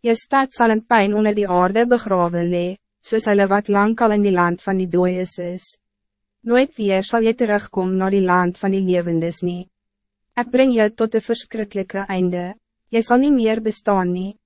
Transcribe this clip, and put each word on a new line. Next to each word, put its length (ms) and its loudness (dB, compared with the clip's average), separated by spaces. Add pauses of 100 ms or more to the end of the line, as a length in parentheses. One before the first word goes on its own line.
Jou 160 0
stad 400 -2
sal 160 4
in 80 0
pyn 320 0
onder 240 0
die 80 0
aarde 400 2
begrawe 640 0
lê, 160 -2 (400)
soos 240 -2
hulle 240 4
wat 160 -2
lang 320 2
al 160 2
in 80 2
die 80 2
land 320 0
van 160 -2
die 80 -4
dooies 480 -2
is. 320 -10 (800)
Nooit 320 2
weer 240 0
sal 240 2
jy 80 -2
terugkom 640 -2
na 80 0
die 160 2
land 320 2
van 160 -2
die 160 0
lewendes 560 -2
nie. 240 -6 (640)
Ek 160 -4
bring 240 4
jou 240 2
tot 160 -2
'n 80 0
verskriklike 880 -6
einde. 460 -2 (340)
Jy 140 0
sal 160 2
nie 120 2
meer 300 2
bestaan 520 -2
nie. 220 -8 (100)